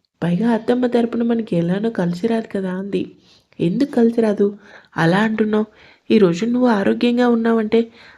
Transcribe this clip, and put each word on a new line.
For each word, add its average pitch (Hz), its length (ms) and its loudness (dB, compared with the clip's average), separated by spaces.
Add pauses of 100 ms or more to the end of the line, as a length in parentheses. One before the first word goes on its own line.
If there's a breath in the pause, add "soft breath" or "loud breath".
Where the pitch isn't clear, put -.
(220)
పైగా 175 280 0
అత్తమ్మ 240 380 0
తరపున 233 360 0
మనకి 226 320 -2
ఎలానో 180 340 -2
కలిసి 175 380 -4
రాదు 226 240 -2
కదా" 190 200 -6
అంది. 190 320 -6 (560 soft breath)
"ఎందుకు 226 320 0
కలిసి 233 300 2
రాదు 208 260 0 (500 loud breath)
అలా 165 220 2
అంటున్నావు? 214 480 0 (420 soft breath)
ఈరోజు 190 360 4
నువ్వు 247 240 2
ఆరోగ్యంగా 233 600 2
ఉన్నావంటే 226 500 2 (380 soft breath)